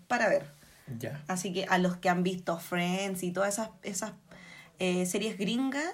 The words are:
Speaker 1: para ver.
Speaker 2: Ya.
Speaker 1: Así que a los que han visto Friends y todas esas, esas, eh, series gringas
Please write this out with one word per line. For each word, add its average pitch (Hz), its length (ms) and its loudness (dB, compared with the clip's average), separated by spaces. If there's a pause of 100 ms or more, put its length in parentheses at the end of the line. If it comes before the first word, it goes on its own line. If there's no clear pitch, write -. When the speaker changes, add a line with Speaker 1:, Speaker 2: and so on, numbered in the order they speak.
Speaker 1:
para 220 240 2
ver. - 160 2 (520)
Speaker 2:
Ya. 113 300 -6
Speaker 1:
Así 185 240 -2
que 180 140 -2
a 185 100 4
los 180 200 4
que - 120 -2
han 180 140 4
visto 180 360 0
Friends 180 640 -2
y 180 100 -2
todas 196 200 2
esas, 214 160 -2 (140)
esas, 202 300 -6 (640)
eh, 180 260 2
series 196 320 0
gringas 269 580 0